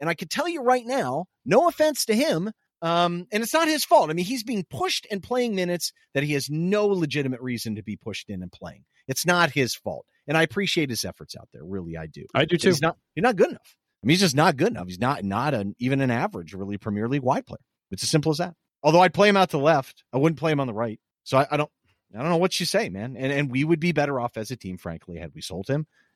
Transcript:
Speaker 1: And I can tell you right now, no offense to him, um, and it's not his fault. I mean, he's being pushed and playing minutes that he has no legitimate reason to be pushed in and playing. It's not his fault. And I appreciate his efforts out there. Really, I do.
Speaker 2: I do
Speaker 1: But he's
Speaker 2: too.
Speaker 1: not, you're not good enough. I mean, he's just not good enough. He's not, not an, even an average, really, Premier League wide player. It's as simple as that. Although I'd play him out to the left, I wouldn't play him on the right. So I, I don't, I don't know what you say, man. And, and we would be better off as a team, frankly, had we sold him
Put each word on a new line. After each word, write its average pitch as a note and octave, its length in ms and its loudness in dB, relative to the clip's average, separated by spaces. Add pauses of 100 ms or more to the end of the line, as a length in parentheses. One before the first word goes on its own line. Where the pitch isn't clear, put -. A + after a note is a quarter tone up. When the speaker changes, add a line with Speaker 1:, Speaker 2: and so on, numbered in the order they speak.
Speaker 1:
And D3 80 -4
I E3 60 0
can D#3+ 140 -10
tell E4+ 200 -2
you E4 140 -6
right A#3+ 240 2
now, F3+ 400 -2 (180)
no C4 220 6
offense D#4 400 2
to A3 80 2
him, A3 380 0 (280)
um, F3 520 0
and G#3+ 100 -2
it's A3+ 120 -6
not E4 120 4
his D#4 180 0
fault. C4 240 6
I D#3 40 -2
mean, F3 120 -2
he's A3+ 200 -6
being G#3+ 260 -4
pushed - 400 -4
and G3+ 100 -4
playing A#3+ 360 -2
minutes F3 360 -2 (220)
that C3+ 80 2
he D3 120 -2
has C#3 140 -2
no F#3 380 2
legitimate D3 540 0
reason A#2+ 340 -6
to G#2+ 80 -8
be G2+ 140 -8
pushed - 340 -12
in F#2+ 120 -8
and F2+ 100 -12
playing. E2 320 -16 (240)
It's C3+ 180 -4
not F3 240 4
his B2+ 240 0
fault. - 320 -10 (220)
And D3 80 0
I D#3+ 60 4
appreciate E3 480 -2
his A2+ 140 -6
efforts - 320 -12
out - 160 -20
there. - 120 -18
Really, F2 320 -8
I D#2+ 100 -10
do. - 280 -16
Speaker 2:
I C3+ 100 4
do E3 120 0
Speaker 1:
But - 60 0
he's F3 160 4
Speaker 2:
too. D#3 80 0
Speaker 1:
not, E3+ 120 0 (180)
you're D#3 60 -2
not A#3+ 120 4
good A#3 160 4
enough. - 260 -18 (280)
I - 20 0
mean, C#3 60 6
he's F#3 80 4
just D#3+ 160 4
not D#3 200 4
good E3 120 2
enough. F2+ 180 -6
He's F2+ 140 -10
not, B2 240 -2
not A#2+ 300 -2
an, G2+ 260 -4
even C3+ 200 0
an B2+ 120 2
average, A#2 420 -4
really, G2 240 -8
Premier G#2+ 300 -4
League C#3 140 -2
wide C3+ 240 0
player. - 120 -14 (320)
It's F#2+ 140 -8
as - 60 -2
simple D#3 200 2
as D3 80 0
that. - 160 -6 (300)
Although D#3 160 8
I'd F#3 140 6
play G3+ 140 6
him G3+ 80 4
out F#3 140 4
to E3 60 -2
the C#3 80 0
left, D3 480 2
I B2 60 0
wouldn't D3+ 200 2
play D#3+ 140 0
him C#3+ 80 0
on C3 80 -2
the G#2+ 60 -8
right. A2 260 -4 (240)
So C3+ 140 2
I, C#3 120 4
I D3+ 60 0
don't, D3 140 0 (440)
I G#2+ 60 -10
don't D#3 100 -2
know E3+ 60 2
what F3 240 2
you F3+ 60 -4
say, F#3+ 240 0
man. G#2 280 -8
And, C3+ 140 -2
and C#3+ 180 0
we C3+ 140 2
would D#3+ 160 2
be E3+ 120 2
better C#3+ 280 0
off A#2+ 160 -6
as A2 140 -8
a B2+ 60 -8
team, F#2 220 -10
frankly, E2+ 400 -12
had E2 160 -12
we D#2 60 -16
sold F2+ 280 -10
him D3 180 -2 (300)